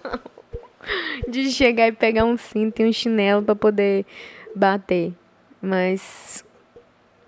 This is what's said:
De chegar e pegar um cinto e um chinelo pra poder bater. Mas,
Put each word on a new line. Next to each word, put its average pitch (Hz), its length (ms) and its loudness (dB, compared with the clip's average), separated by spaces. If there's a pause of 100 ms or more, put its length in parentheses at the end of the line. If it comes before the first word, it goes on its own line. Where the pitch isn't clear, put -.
(1300)
De 262 240 -2
chegar 240 360 4
e 226 40 2
pegar 220 340 2
um 233 120 2
cinto 220 440 -2
e 220 40 4
um 226 80 4
chinelo 208 500 2
pra 214 120 2
poder 202 500 2 (500)
bater. 190 580 0 (480)
Mas, 185 840 -4 (840)